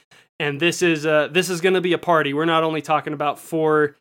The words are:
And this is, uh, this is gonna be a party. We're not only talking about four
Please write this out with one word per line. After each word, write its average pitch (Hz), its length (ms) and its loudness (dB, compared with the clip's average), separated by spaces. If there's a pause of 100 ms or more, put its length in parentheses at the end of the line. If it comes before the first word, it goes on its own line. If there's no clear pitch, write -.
(400)
And 143 200 -4
this 170 220 0
is, 160 240 2
uh, 151 260 2
this 175 180 0
is 180 100 -4
gonna 185 220 2
be 180 100 0
a 160 60 0
party. 156 360 0
We're 151 120 -2
not 160 180 2
only 160 180 -2
talking 151 300 -4
about 147 260 -4
four 151 640 0